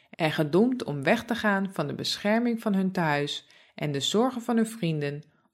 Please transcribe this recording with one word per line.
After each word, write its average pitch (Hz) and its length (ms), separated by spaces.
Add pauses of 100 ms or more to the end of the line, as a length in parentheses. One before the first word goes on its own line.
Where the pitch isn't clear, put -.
(100)
en 156 220
gedoemd 196 520
om 147 180
weg 214 220
te 233 100
gaan 196 380
van 151 140
de 143 80
bescherming 226 640
van 214 140
hun 190 180
tehuis 147 560 (260)
en 151 180
de 139 80
zorgen 247 420
van 233 140
hun 226 100
vrienden, 147 560 (320)